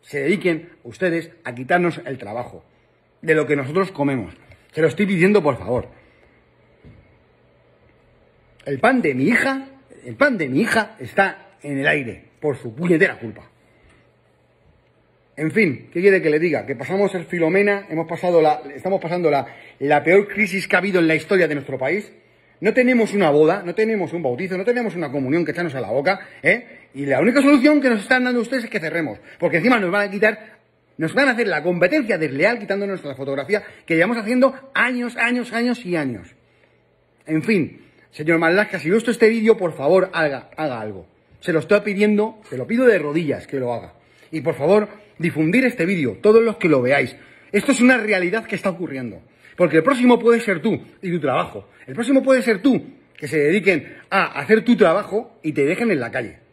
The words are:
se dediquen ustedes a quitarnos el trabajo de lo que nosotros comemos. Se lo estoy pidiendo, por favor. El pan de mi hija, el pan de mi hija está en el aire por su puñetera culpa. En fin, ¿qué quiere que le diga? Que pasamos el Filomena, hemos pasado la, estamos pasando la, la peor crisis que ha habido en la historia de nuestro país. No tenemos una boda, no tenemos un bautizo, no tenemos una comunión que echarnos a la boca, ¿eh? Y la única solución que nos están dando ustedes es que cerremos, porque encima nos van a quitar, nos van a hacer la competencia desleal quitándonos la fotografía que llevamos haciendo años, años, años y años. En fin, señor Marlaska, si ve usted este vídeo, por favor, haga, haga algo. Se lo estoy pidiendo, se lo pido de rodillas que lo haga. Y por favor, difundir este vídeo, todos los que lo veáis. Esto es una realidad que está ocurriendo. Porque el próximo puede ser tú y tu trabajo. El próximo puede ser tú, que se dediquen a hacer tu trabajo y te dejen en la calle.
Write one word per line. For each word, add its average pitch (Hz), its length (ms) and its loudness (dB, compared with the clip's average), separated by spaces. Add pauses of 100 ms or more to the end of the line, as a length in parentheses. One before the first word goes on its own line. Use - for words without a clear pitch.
se 143 180 -8
dediquen 165 480 -2 (140)
ustedes 160 480 -4 (140)
a 120 100 -10
quitarnos 147 500 -2
el 127 140 -10
trabajo 110 440 -12 (600)
de 160 120 2
lo 147 120 0
que 147 100 0
nosotros 156 360 -2
comemos. 131 420 -4 (380)
Se 156 100 -2
lo 165 60 4
estoy 160 180 -2
pidiendo, 190 360 2
por 143 140 0
favor. - 320 -6 (2750)
El 139 120 -6
pan 247 220 4
de 151 140 0
mi 131 100 0
hija, 269 440 0 (360)
el 123 120 -12
pan 269 200 2
de 151 120 -4
mi 135 120 0
hija 220 400 -2
está - 640 -4
en 143 160 -6
el 139 80 -2
aire 127 380 -4 (160)
por 147 160 -4
su 113 180 -14
puñetera 151 440 0
culpa. 110 300 -14 (1900)
En 156 160 -4
fin, 170 420 0
¿qué 170 80 -6
quiere 190 200 6
que 160 100 0
le 151 80 2
diga? 147 280 -2
Que 131 100 -8
pasamos 185 380 -4
el 175 100 -6
Filomena, 196 640 0
hemos 160 180 -4
pasado 170 360 2
la, 151 180 2 (140)
estamos 180 260 -4
pasando 170 300 -2
la, 139 160 0 (320)
la 147 260 2
peor 196 240 4
crisis 196 400 -4
que 190 80 0
ha - 20 4
habido 185 220 2
en 160 80 4
la 160 60 2
historia 165 340 0
de 151 60 -2
nuestro 135 240 -8
país. 160 340 -4 (480)
No 202 120 0
tenemos 247 420 2
una 185 160 4
boda, 156 340 4
no 170 100 -8
tenemos 220 380 -2
un 170 100 -6
bautizo, 170 340 -4
no 196 80 -6
tenemos 240 300 -2
una 160 160 -6
comunión 143 340 -2
que 151 60 -6
echarnos 165 240 -6
a 131 60 -6
la 104 100 -8
boca, 147 300 0 (220)
¿eh? 208 520 -2
Y 139 120 -8
la 131 140 2
única 240 200 4
solución 285 400 6
que 262 80 0
nos 220 140 0
están 254 200 0
dando 247 180 0
ustedes 240 240 -4
es 220 60 -12
que 208 80 -6
cerremos, 156 400 -6 (220)
porque 165 160 0
encima 220 240 2
nos 180 100 -2
van 202 180 0
a - 20 -8
quitar, 214 480 -2 (400)
nos 160 160 -6
van 277 140 2
a 254 40 2
hacer 226 160 -2
la 151 140 -2
competencia 185 560 0
desleal 160 420 -2
quitándonos 196 420 -6
la 139 140 -12
fotografía 139 480 -4 (200)
que 165 120 -2
llevamos 214 220 2
haciendo 247 560 0
años, 240 420 -2
años, 240 360 -2
años 240 320 -2
y 175 120 -4
años. 123 400 -6 (920)
En 156 160 -2
fin, 180 380 -2 (300)
señor 165 280 0
Marlaska, 185 400 0
si 151 120 -4
ve 202 60 4
usted 226 160 0
este 220 180 4
vídeo, 220 260 4
por 175 160 -4
favor, 175 400 2
haga, 147 420 -4
haga 139 240 -6
algo. 104 280 -12 (340)
Se 175 140 -4
lo 156 60 2
estoy 202 200 2
pidiendo, 208 580 0 (120)
se 127 80 -10
lo 123 80 -8
pido 233 180 0
de 220 140 6
rodillas 147 480 -4
que 139 120 -8
lo 120 140 -4
haga. 101 220 -10 (360)
Y 160 120 -8
por 156 120 -2
favor, 202 340 2 (300)
difundir 160 460 0
este 240 200 -2
vídeo, 156 360 -2
todos 220 220 6
los 220 160 -2
que 180 100 0
lo 139 120 4
veáis. 131 360 0 (360)
Esto 208 200 0
es 220 80 0
una 254 160 6
realidad 202 480 -2
que - 100 -8
está 190 160 -2
ocurriendo. 135 520 -10 (340)
Porque 165 200 4
el 156 60 6
próximo 247 360 4
puede 233 220 4
ser 190 200 -2
tú 170 220 -2 (200)
y 190 80 -6
tu 170 100 -2
trabajo. 135 480 -4 (180)
El 131 80 -14
próximo 262 280 2
puede 262 200 4
ser 202 200 0
tú, 240 200 2 (320)
que 147 140 -12
se 156 100 -2
dediquen 170 580 0 (120)
a 180 320 -2
hacer 220 240 2
tu 240 120 4
trabajo 196 640 0
y 156 100 -4
te 139 140 0
dejen 220 240 -2
en 151 100 0
la 117 100 -8
calle. 113 280 -8 (140)